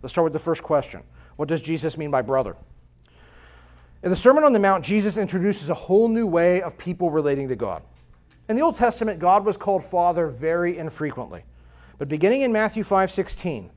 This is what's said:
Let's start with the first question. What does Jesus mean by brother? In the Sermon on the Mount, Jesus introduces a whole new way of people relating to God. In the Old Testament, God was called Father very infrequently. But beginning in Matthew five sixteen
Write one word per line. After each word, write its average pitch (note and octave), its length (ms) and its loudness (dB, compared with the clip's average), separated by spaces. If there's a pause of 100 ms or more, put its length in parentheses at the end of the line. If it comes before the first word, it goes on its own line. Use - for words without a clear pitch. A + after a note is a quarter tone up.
Let's C3 100 -12
start E3+ 120 2
with D#3 80 0
the D3+ 80 -4
first - 240 -4
question. - 400 -2 (320)
What D3 120 -6
does D#3 140 -2
Jesus D#3 340 -4
mean D3+ 140 -6
by C3 120 0
brother? B2 340 -2 (1500)
In F3+ 80 -2
the F#3 60 0
Sermon C#4+ 280 6
on C#4+ 80 6
the G#3+ 80 4
Mount, F#3+ 240 4
Jesus G#3 320 0
introduces F#3+ 540 -2
a F3 40 0
whole G#3 320 2
new A3+ 200 0
way F3+ 360 4
of E3 160 -10
people F3 320 -4
relating C#3+ 380 0
to B2+ 80 -2
God. F#2+ 260 -6 (640)
In A3 60 0
the C4 80 2
Old E4 140 0
Testament, A3 420 0
God F#3+ 260 4
was G#3 120 0
called G3 260 -2
Father F3 460 0
very D#3+ 500 -2
infrequently. D3 680 -8 (540)
But C#3 100 -8
beginning F#3+ 340 2
in B3 100 2
Matthew G#3+ 320 0
five F#3+ 260 2
sixteen D3 680 -6